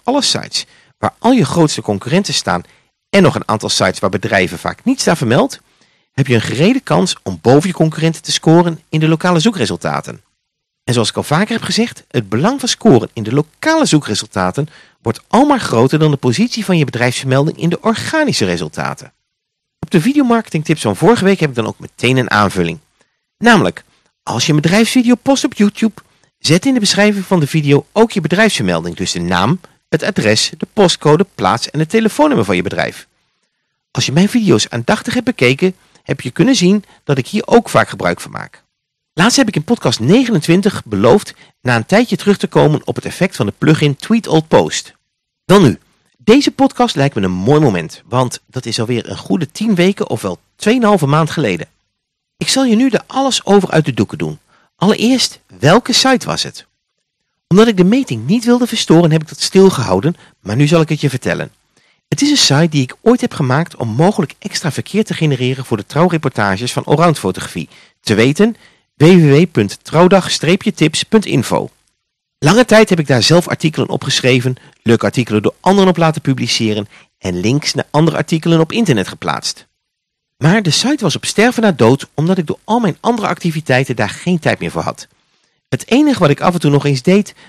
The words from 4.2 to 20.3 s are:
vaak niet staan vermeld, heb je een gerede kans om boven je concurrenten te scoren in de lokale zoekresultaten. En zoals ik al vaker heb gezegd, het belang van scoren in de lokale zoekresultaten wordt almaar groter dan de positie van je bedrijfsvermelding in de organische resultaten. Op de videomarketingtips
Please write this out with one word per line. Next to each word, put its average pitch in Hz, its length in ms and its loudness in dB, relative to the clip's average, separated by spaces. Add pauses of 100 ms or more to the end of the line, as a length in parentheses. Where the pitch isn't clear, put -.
vaak 87 240 -10
niet 262 180 -2
staan 175 160 0
vermeld, 147 420 0 (520)
heb 135 160 -2
je 123 80 2
een 107 60 2
gerede 123 380 0
kans 175 440 -2
om 90 180 -8
boven 147 280 4
je 170 60 -8
concurrenten 160 460 -2
te - 100 -10
scoren 170 480 2 (100)
in 156 100 -2
de 156 80 0
lokale 165 320 0
zoekresultaten. 85 800 -4 (640)
En 127 100 -4
zoals 117 160 0
ik - 60 -8
al 95 80 -4
vaker 202 320 -2
heb - 80 -8
gezegd, 214 460 -4
het 107 200 -6
belang 190 300 -2
van 247 100 -6
scoren 131 440 2
in 107 100 -8
de 110 100 -6
lokale 294 520 -2
zoekresultaten 113 840 -2 (320)
wordt - 260 -6
almaar 277 320 2
groter 135 400 2
dan 156 120 2
de 135 60 -2
positie 185 480 -2
van 180 120 0
je 147 80 0
bedrijfsvermelding 127 720 -2
in 165 120 -2
de - 120 -4
organische 226 640 -2
resultaten. 80 680 -6 (640)
Op - 120 -16
de 165 100 2
videomarketingtips 233 800 0